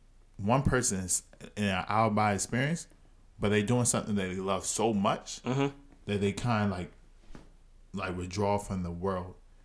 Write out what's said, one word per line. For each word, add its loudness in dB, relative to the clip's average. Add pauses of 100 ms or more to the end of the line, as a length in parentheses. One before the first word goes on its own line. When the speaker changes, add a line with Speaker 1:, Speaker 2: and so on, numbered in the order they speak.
(380)
Speaker 1:
one 4
person 2
is -2 (320)
in -2
an 0
out-of-body 2
experience, -2 (520)
but 2
they 4
doing 2
something 0
that 0
they -6
love -2
so 2
much -2
Speaker 2:
Mm-hmm. 0 (380)
Speaker 1:
that -2
they 2
kinda 0
like, -6 (1000)
like, -4
withdraw 0
from -4
the -4
world. -4 (280)